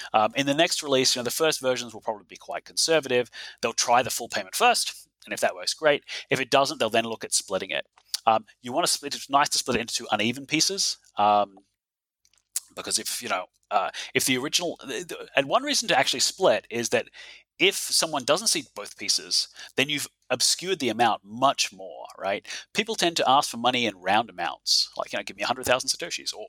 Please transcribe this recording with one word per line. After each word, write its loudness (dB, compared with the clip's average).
Um, 4
in 0
the 2
next 2
release, 2
you -4
know, -6
the -2
first 0
versions -2
will -14
probably -8
be -20
quite -10
conservative. 2
They'll -2
try 4
the -2
full -6
payment -6
first, 2
and -8
if -6
that 2
works, -4
great. 2
If 2
it -4
doesn't, 4
they'll 0
then 2
look -8
at -4
splitting -2
it. -6
Um, 4
you -10
wanna 0
split, -2
it's -10
nice 4
to -2
split 0
it 0
into -6
two -6
uneven 0
pieces, -2
um, 4
because -4
if, -6
you -6
know, -2
uh, 0
if 2
the 2
original, -2
the, -8
the, -12
and 2
one 2
reason -2
to 4
actually 0
split 2
is -2
that 2
if 4
someone -2
doesn't 2
see 0
both -12
pieces, -2
then 4
you've 0
obscured 0
the 0
amount 2
much 0
more, -14
right? -4
People -2
tend 0
to 2
ask 4
for -10
money 0
in -2
round 2
amounts, -2
like, -6
you -4
know, -6
"Give -12
me -8
a -2
hundred -2
thousand 2
Satoshis," -6
or, -12